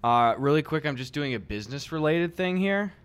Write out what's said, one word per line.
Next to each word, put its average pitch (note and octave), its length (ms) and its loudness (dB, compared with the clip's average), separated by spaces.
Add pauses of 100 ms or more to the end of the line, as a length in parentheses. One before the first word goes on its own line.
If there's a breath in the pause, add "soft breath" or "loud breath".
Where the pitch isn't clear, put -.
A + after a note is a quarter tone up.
Uh, A#2 360 6
really D3 240 2
quick, D#3 240 -4
I'm C#3 80 -2
just B2+ 180 -10
doing C#3 220 -4
a A2 40 -4
business-related D3+ 960 -2
thing F#3 220 -2
here. G3 340 0 (140)